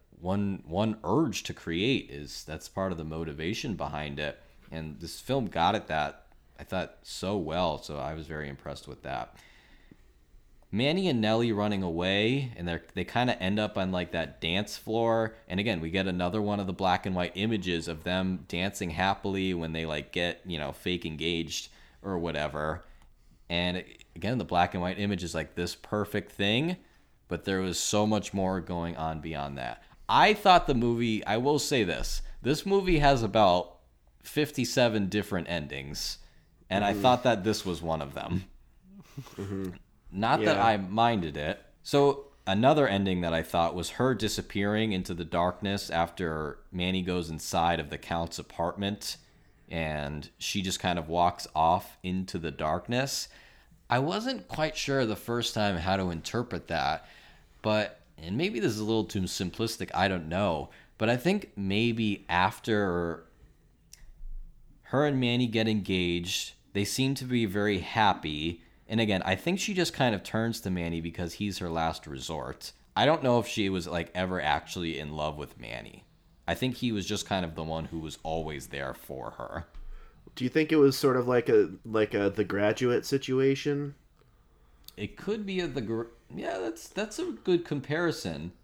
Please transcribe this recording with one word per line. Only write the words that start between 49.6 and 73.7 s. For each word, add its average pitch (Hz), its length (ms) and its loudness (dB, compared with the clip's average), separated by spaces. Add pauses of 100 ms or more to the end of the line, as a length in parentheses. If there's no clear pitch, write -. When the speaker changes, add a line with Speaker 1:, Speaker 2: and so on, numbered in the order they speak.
Speaker 1:
and 76 680 -4
she - 240 -4
just 90 180 -2
kind 87 200 0
of 78 100 -6
walks 87 460 2
off 82 480 4
into 92 340 -2
the 80 140 -4
darkness. 90 760 -2 (640)
I 123 100 4
wasn't 208 480 -2
quite 156 300 -2
sure 135 280 2
the 107 100 0
first 117 400 -2
time 101 220 2
how 92 200 2
to 92 140 0
interpret 87 560 -4
that, 78 400 0 (540)
but, 107 380 0 (180)
and 87 200 -4
maybe 208 240 0
this 190 100 2
is 107 80 -2
a 107 60 -2
little 110 180 4
too 95 200 -2
simplistic, 95 720 -4
I 92 140 4
don't 85 220 -2
know, 85 400 0 (280)
but 110 120 2
I 123 80 4
think 185 400 0
maybe 107 720 0
after 87 960 2 (1600)
her 139 220 2
and 139 140 2
Manny 123 280 4
get 113 200 2
engaged, 90 840 0 (180)
they 101 140 0
seem 135 300 0
to 131 100 -8
be 120 200 2
very 101 340 2
happy. 85 840 0 (260)
And 110 140 2
again, 101 240 2
I 95 100 2
think 185 240 -2
she 208 140 -4
just 175 200 0
kind 123 200 2
of 92 100 -2
turns 113 380 -2
to 98 80 -4
Manny 85 320 -2
because 85 320 -6
he's 101 240 -4
her 90 120 -4
last 82 360 -2
resort. 69 640 -8 (240)
I 113 100 4
don't 151 180 4
know 120 160 6
if 117 80 0
she 101 220 0
was, 90 180 -2